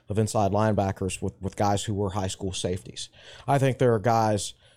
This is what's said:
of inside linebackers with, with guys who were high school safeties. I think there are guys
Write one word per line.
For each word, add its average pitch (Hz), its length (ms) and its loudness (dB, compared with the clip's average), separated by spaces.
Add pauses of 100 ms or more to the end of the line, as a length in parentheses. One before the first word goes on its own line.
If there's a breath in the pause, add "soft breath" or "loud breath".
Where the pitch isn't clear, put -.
of 101 100 -4
inside 107 320 2
linebackers 98 720 0
with, - 180 -6
with 95 140 -6
guys 101 300 0
who 107 100 -4
were 98 160 -2
high 95 160 -4
school 95 260 -6
safeties. - 580 -6 (360 loud breath)
I 139 120 2
think 131 200 0
there 123 160 4
are 110 60 0
guys 110 540 2 (220 soft breath)